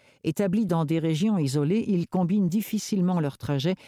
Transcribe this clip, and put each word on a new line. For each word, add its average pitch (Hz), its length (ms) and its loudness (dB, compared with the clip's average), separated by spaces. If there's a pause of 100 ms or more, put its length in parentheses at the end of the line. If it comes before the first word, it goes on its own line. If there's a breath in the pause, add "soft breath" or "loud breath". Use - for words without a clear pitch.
(240 soft breath)
Établis 202 420 0
dans 165 200 0
des 165 140 0
régions 165 380 0
isolées, 151 500 0
ils 175 200 0
combinent 185 420 0
difficilement 185 720 -2
leurs 143 180 -2
trajets 147 380 0 (120 loud breath)